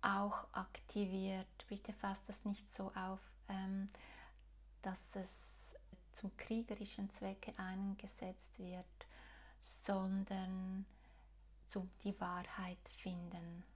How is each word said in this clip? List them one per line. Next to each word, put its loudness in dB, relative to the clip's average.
auch 8
aktiviert. 2
Bitte -4
fasst 0
das -6
nicht 0
so 0
auf, 0
ähm, 4
dass 2
es -6
zum -2
kriegerischen 2
Zwecke -2
eingesetzt -2
wird, -6
sondern 4
zum 0
die 2
Wahrheit 0
finden. -2